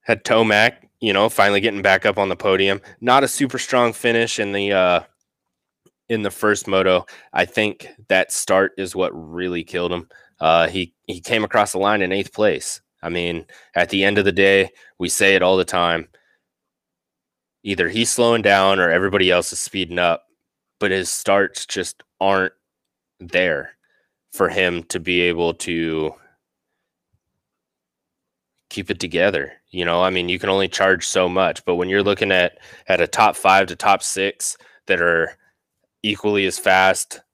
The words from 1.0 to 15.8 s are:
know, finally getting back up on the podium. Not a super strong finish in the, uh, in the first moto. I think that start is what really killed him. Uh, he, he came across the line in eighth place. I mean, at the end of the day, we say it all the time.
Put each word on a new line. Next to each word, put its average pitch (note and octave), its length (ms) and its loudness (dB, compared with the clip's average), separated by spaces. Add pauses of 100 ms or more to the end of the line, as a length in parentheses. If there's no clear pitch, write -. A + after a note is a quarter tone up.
know, G2+ 160 4
finally G2+ 320 2
getting G2+ 200 -2
back F#2+ 240 2
up G#2 140 0
on G2 100 0
the F#2 60 -4
podium. G2 460 0 (200)
Not B2+ 220 4
a C#3 60 -2
super C3 320 -4
strong A#2+ 320 0
finish A#2 480 -2
in G2+ 100 -4
the, G2+ 220 -2
uh, F2+ 280 2 (1080)
in A2+ 140 -4
the G2 100 -4
first G#2+ 340 -2
moto. F#2+ 400 0 (260)
I F2+ 120 0
think G#2+ 420 -4 (220)
that F#2 240 2
start F#2+ 460 0
is F#2+ 180 -8
what F#2 160 -2
really E2+ 500 -8
killed F2 300 -6
him. F2 160 -8 (320)
Uh, E2 260 4
he, F2 260 -6 (140)
he F2+ 140 -12
came A2 240 -2
across G#2 260 0
the F#2 80 -6
line G2+ 240 0
in F2+ 80 -2
eighth G2 220 -4
place. F#2+ 480 -2 (220)
I E2+ 60 -10
mean, E2+ 380 -6 (280)
at F2 140 0
the F#2+ 160 0
end G2+ 140 2
of G2 80 2
the G2 60 2
day, G2 360 4 (300)
we F2 100 -4
say G2 260 2
it F2+ 80 4
all F#2 140 4
the F#2 80 2
time. E2+ 420 -2 (1600)